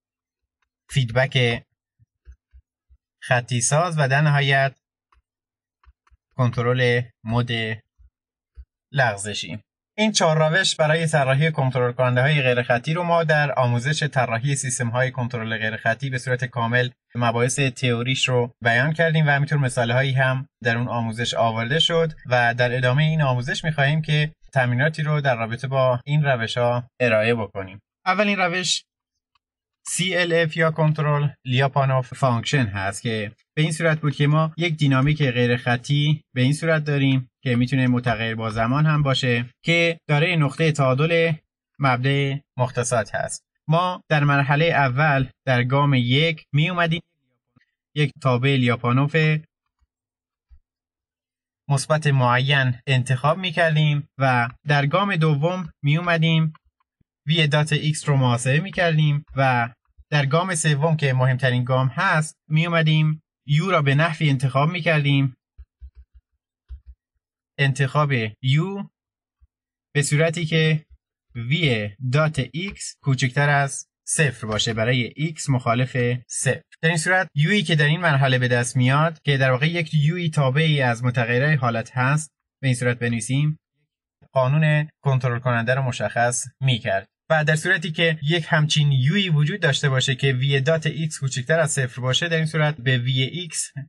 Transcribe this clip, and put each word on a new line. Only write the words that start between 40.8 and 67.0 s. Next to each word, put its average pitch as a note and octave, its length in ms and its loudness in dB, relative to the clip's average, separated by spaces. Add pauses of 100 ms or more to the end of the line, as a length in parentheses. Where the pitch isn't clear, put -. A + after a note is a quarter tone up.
مبدأ C#3 600 0 (180)
مختصات A#2+ 580 -2
هست. - 280 -8 (240)
ما F3+ 420 0
در D3+ 140 2
مرحله C#3+ 420 2
اول C#3 600 2 (180)
در B2 180 2
گام C#3 300 2
یک C3+ 600 0
می D3+ 160 2
اومدیم E3+ 320 -2 (920)
یک D3 160 0 (100)
تابع C3 340 2
لیاپانوف B2 600 0 (2500)
مثبت D3+ 380 0
معین C3 680 2 (120)
انتخاب C3+ 500 0
می‌کردیم D#3 720 0 (100)
و B2 320 0 (180)
در C#3+ 180 2
گام F#3+ 300 0
دوم D#3+ 540 0 (140)
می C#3+ 140 2
اومدیم E3 560 0 (720)
وی D#3 200 2
دات D3+ 260 0
ایکس D3+ 360 -2
رو C#3+ 60 2
محاسبه B2+ 440 2
می‌کردیم D#3 640 0 (100)
و B2 380 0 (360)
در D3 160 0
گام F3 300 0
سوم D#3 420 0
که C#3 160 0
مهمترین B2+ 500 0
گام C3 240 0
هست D#3+ 500 -2 (120)
می D#3 160 2
اومدیم D#3 560 2 (260)
یو D#3+ 240 2
را E3 100 4
به C#3 140 2
نحوی D#3 340 0
انتخاب C3+ 400 0
می‌کردیم، D3 640 0 (2250)